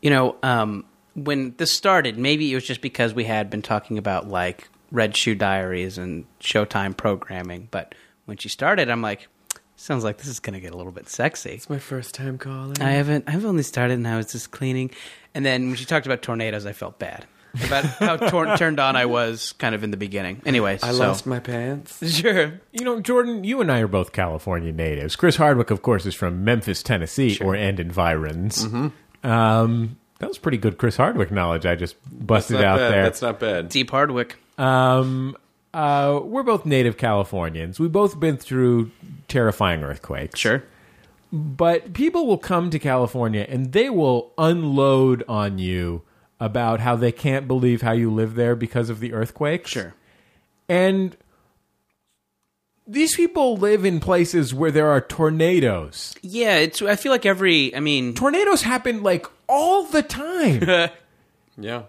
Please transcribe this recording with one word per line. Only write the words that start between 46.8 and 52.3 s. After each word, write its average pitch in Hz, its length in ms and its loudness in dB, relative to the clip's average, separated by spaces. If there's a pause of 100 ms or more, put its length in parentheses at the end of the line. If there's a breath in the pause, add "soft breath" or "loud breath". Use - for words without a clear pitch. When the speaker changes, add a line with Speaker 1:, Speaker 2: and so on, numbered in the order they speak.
Speaker 3:
how 120 140 2
they 117 160 2
can't 135 360 -2
believe 123 340 2
how 117 120 0
you 117 180 2
live 110 240 0
there 120 200 2
because 117 340 -2
of 110 100 -8
the 117 140 -8
earthquakes. 147 580 -4
Speaker 1:
Sure. 92 220 -6 (760 soft breath)
Speaker 3:
And 190 480 2 (1700)